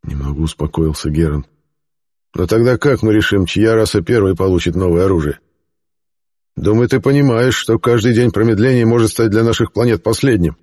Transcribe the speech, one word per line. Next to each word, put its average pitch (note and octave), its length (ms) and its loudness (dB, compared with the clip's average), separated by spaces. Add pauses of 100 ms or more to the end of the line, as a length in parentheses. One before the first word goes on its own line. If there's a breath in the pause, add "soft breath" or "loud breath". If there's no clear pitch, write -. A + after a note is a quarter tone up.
"Не C#2+ 120 -10
могу", — C#2+ 280 -6
успокоился D#2 640 -4
Герон. D2+ 360 -2 (880)
"Но F2 140 -4
тогда A#2+ 300 2
как C3+ 260 0
мы G#2+ 100 2
решим, G2+ 320 2
чья A2 300 0
раса G#2+ 260 0
первой G2 340 0
получит F2 400 -2
новое F2+ 300 0
оружие? D#2+ 340 -2 (1160)
Думаю, A2 340 0
ты C3 100 0
понимаешь, C3 560 2
что A2+ 240 0
каждый A#2+ 340 0
день A#2+ 180 2
промедления A2+ 540 2
может A2+ 260 2
стать A#2 180 0
для G#2+ 140 2
наших A2+ 280 0
планет A2+ 320 0
последним". A2 600 0